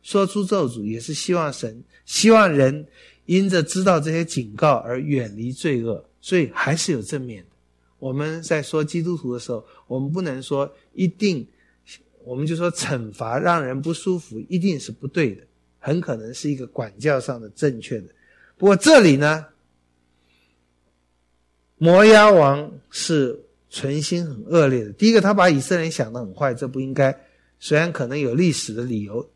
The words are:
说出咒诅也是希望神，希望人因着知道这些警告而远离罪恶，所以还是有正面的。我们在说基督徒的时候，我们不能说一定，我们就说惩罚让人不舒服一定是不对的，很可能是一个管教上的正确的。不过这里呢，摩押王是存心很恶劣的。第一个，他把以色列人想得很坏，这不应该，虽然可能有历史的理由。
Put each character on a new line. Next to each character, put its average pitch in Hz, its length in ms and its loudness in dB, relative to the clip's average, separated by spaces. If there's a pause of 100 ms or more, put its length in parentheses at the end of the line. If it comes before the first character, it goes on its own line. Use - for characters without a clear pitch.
说 196 240 0
出 202 180 -4
咒 185 240 -2
诅 120 180 -8
也 110 140 -6
是 135 140 -12
希 180 200 -4
望 160 200 -2
神， 113 300 -12 (220)
希 - 260 4
望 214 200 6
人 143 360 2 (380)
因 190 220 2
着 180 140 2
知 185 220 -4
道 185 160 4
这 151 120 -6
些 165 140 -2
警 110 300 -8
告 147 200 4
而 120 220 -6
远 135 400 -4
离 117 140 -8
罪 131 340 -4
恶， 107 180 -6 (160)
所 - 200 -4
以 143 140 0
还 - 220 -2
是 165 160 -4
有 127 100 -2
正 135 200 -8
面 110 220 -14
的。 - 60 -20 (500)
我 131 140 -8
们 156 280 -6
在 160 220 -2
说 156 180 -4
基 160 220 -4
督 175 120 -4
徒 131 180 -8
的 120 60 -8
时 - 120 -12
候， 110 120 -8 (220)
我 131 140 -8
们 139 100 -6
不 170 120 -4
能 135 200 -6
说 139 320 -4 (200)
一 185 120 -2
定， 180 400 -2 (800)
我 123 100 -12
们 143 140 -4
就 165 80 -4
说 175 160 -2
惩 123 400 -8
罚 117 260 -6
让 170 260 0
人 131 160 -6
不 160 140 -4
舒 180 240 -4
服 113 300 -14
一 185 100 -4
定 170 220 -2
是 - 100 -16
不 113 160 -14
对 139 300 -2
的， - 80 -20 (360)
很 156 200 -4
可 160 160 -6
能 113 180 -14
是 147 160 -8
一 143 60 -2
个 131 100 -12
管 110 320 -10
教 135 220 -2
上 123 220 -10
的 110 80 -18
正 123 320 -4
确 113 180 -10
的。 90 80 -18 (500)
不 - 80 -2
过 202 80 8
这 269 280 8
里 151 160 6
呢， 151 300 0 (2250)
摩 175 280 6
押 214 260 10
王 147 400 4 (180)
是 135 540 -2 (260)
存 143 320 -6
心 175 240 -4
很 127 200 -12
恶 156 220 4
劣 127 160 0
的。 104 100 -12
第 208 140 2
一 226 60 6
个， 220 80 6
他 190 100 2
把 190 160 4
以 151 120 4
色 180 160 -2
列 170 80 -2
人 165 80 -6
想 117 200 -6
得 120 80 -10
很 101 140 -12
坏， 131 220 -2
这 131 120 -10
不 131 120 -8
应 131 120 -8
该， 135 240 0 (440)
虽 - 180 0
然 165 140 0
可 135 160 -6
能 135 100 -6
有 131 160 -2
历 165 180 2
史 - 220 -6
的 113 100 -8
理 113 200 -6
由。 107 320 -10